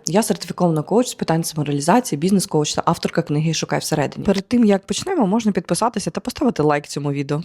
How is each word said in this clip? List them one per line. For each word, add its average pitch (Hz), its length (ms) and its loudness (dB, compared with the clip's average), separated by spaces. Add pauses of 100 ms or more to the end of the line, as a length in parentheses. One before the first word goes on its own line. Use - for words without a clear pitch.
я 202 160 4
сертифікована 170 600 0
коуч 226 260 2
з - 60 -10
питань 165 300 0
самореалізації, 151 760 0
бізнес-коуч 170 560 0
та - 100 -2
авторка 170 380 0
книги 156 320 0
«Шукай 147 240 -2
всередині». 139 460 -2
Перед 196 240 0
тим, 247 160 4
як 196 220 4
почнемо, 320 400 0
можна 214 260 2
підписатися 185 580 -2
та 196 100 -6
поставити 240 420 -2
лайк 147 240 2
цьому 143 260 -4
відео. 143 320 -2